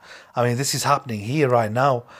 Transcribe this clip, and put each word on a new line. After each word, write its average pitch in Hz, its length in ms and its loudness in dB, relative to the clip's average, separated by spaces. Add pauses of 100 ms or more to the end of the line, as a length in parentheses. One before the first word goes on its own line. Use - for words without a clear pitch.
(340)
I 120 100 0
mean, 120 140 0
this 135 160 -4
is 135 100 -4
happening 131 360 -2
here 131 280 0
right 113 240 2
now. 127 320 0 (160)